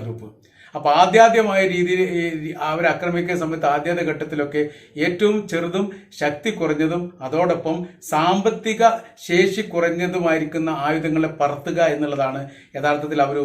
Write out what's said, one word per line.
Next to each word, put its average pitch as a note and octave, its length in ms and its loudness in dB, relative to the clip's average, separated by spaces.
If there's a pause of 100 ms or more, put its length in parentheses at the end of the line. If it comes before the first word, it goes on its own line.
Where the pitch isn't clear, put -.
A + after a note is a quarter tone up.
ഗ്രൂപ്പ്. A2+ 240 -12 (480)
അപ്പോൾ D3 160 0 (100)
ആദ്യാദ്യമായ G#3+ 600 6 (120)
രീതിയിൽ F3+ 280 0 (180)
ഈ D#3+ 320 -4 (180)
അവരെ E3 240 0
ആക്രമിക്കുന്ന F3 500 -2
സമയത്ത് D#3+ 320 -2
ആദ്യാദ്യ E3+ 360 -2
ഘട്ടത്തിലൊക്കെ D3 500 -2 (440)
ഏറ്റവും G#3 320 2 (140)
ചെറുതും F3 340 -2 (360)
ശക്തി D3 380 -2
കുറഞ്ഞതും D#3+ 440 0 (220)
അതോടൊപ്പം D#3+ 500 0 (360)
സാമ്പത്തിക G3+ 800 2 (380)
ശേഷി F#3+ 340 2 (120)
കുറഞ്ഞതുമായിരിക്കുന്ന E3+ 960 -2 (160)
ആയുധങ്ങളെ D#3 420 0 (120)
പറത്തുക D3 380 -2 (140)
എന്നുള്ളതാണ് C#3 480 -2 (360)
യഥാർത്ഥത്തിൽ D3 500 0
അവർ C#3+ 180 -4